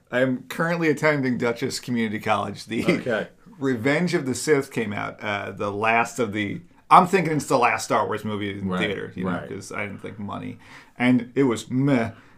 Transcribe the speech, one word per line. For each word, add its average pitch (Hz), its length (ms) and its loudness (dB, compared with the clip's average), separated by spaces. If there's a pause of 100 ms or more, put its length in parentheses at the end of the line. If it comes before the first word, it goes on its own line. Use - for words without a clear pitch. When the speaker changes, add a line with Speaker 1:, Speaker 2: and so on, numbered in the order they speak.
(120)
Speaker 1:
I 123 100 0
am 131 220 0
currently 170 460 0
attending 139 480 2
Duchess 120 420 -2
Community 113 400 -2
College. 101 460 -2
The 113 200 -4
Speaker 2:
Okay. 117 420 0 (320)
Speaker 1:
Revenge 139 540 0
of 156 120 -2
the 127 100 -2
Sith 139 360 0
came 107 220 -4
out, 107 300 -8
uh, 101 280 -4
the 101 200 -4
last 113 480 0
of 113 140 -2
the. 101 280 -4 (280)
I'm 175 160 10
thinking 175 280 2
it's 147 140 -2
the 143 100 4
last 117 280 2
Star 110 200 2
Wars 104 180 -4
movie 104 280 -4
in 98 180 -6
Speaker 2:
Right, 90 100 -2
Speaker 1:
theater, 104 360 -4
you 90 100 -6
know, 92 60 -2
Speaker 2:
right. - 180 -6
Speaker 1:
'cause 101 240 -12
I - 120 -6
didn't 95 160 -10
think 104 180 -14
money, 101 380 -10 (400)
and 123 380 4
it 139 80 4
was 113 260 0
meh. 127 420 2 (260)